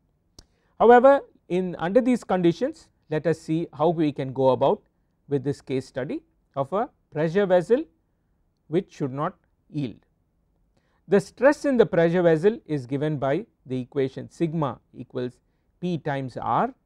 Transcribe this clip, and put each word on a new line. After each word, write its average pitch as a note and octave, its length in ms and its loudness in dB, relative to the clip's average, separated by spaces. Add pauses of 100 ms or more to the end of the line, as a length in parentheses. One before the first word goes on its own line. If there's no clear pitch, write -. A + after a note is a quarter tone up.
(800)
However, B3 420 8 (260)
in F3+ 300 -4
under G3 240 0
these A#3+ 220 0
conditions F#3 680 -2 (200)
let D3+ 180 -4
us D#3+ 120 0
see D#3+ 340 -4
how D#3 160 0
we D#3 220 0
can C3 220 -8
go C3 160 2
about C3+ 320 2 (480)
with C#3 140 -4
this C#3 180 -6
case C3 240 -6
study D#3+ 380 -8 (320)
of C#3 180 -4
a A3+ 160 -4 (220)
pressure E3 340 -2
vessel F#3 380 2 (840)
which F3 240 -4
should C3+ 220 -8
not D#3 220 -6 (340)
yield. C3+ 300 -8 (1080)
The F#3 140 2
stress - 440 0
in C4+ 120 2
the A3 80 6
pressure E3+ 380 2
vessel E3 420 2
is C3+ 220 -6
given C#3+ 300 -4
by C#3 280 -4 (220)
the B2+ 120 -6
equation C3 500 -6
sigma D3+ 500 -4 (120)
equals B2 480 -10 (400)
P F3 200 -6
times C#3 360 -8
R D#3+ 380 -2 (120)